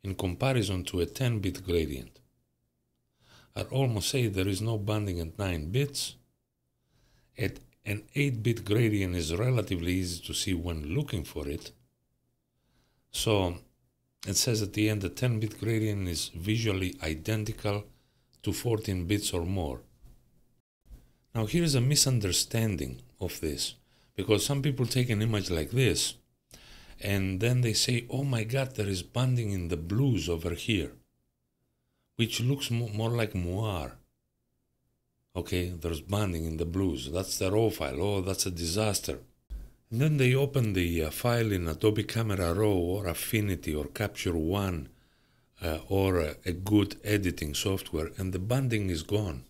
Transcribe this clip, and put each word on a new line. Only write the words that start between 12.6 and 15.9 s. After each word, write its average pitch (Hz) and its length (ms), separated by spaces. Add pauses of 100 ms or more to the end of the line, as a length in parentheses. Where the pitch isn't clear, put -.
So - 240 (920)
it 98 100
says 113 240
at 95 140
the 107 160
end, 107 100
"The 95 220
ten 117 180
bit 110 180
gradient 107 480 (100)